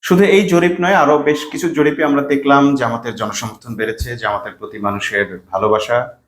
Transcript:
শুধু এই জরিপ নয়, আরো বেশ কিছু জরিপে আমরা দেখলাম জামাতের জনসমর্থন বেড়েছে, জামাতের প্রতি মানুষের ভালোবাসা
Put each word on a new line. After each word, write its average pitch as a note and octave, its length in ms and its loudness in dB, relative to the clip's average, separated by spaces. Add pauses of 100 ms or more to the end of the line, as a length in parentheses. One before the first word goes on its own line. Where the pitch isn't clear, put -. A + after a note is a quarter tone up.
শুধু F#3+ 220 4
এই G3 240 4
জরিপ F3 320 2
নয়, F3+ 140 2
আরো D3 240 4
বেশ D3 220 0 (120)
কিছু D3+ 180 -4
জরিপে D3+ 340 0
আমরা C#3+ 180 2
দেখলাম C#3 520 2
জামাতের A#2 400 -4
জনসমর্থন G#2+ 600 -8
বেড়েছে, A2 420 -6
জামাতের G#2 420 -6
প্রতি G#2+ 200 -14
মানুষের G2+ 480 -2 (240)
ভালোবাসা G#2+ 480 0 (300)